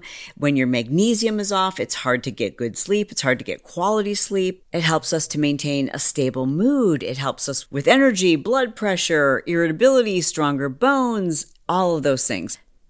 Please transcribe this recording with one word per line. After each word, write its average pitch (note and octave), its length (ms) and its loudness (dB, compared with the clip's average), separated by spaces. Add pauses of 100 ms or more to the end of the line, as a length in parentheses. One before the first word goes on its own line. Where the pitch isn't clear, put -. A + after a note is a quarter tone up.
(380)
When C#3+ 180 0
your C3 100 2
magnesium G#3 760 0
is G3+ 100 -6
off, F#3+ 260 0
it's - 160 -4
hard B2 300 -2
to C3 80 -6
get G2+ 240 -4
good A#2 220 -4
sleep. G3+ 340 0
It's - 120 -4
hard B2+ 160 2
to - 40 -12
get - 200 -8
quality G#3 520 -2
sleep. F#3 560 -2
It F3 80 -2
helps D#3+ 320 0
us D#3+ 160 0
to - 140 -4
maintain C#3+ 520 0
a D#3 60 -6
stable C3 460 -2
mood. F#3 580 2
It A#2 140 -6
helps C#3 320 -4
us - 200 -6
with C#3 160 -4
energy, F#3+ 520 4
blood A#3 400 -2
pressure, D#3+ 680 0
irritability, F#3 760 2
stronger C#3+ 480 0
bones, A3 760 0 (200)
all F3 300 2
of C#3 60 -4
those C3+ 220 2
things. F#2 340 -4 (300)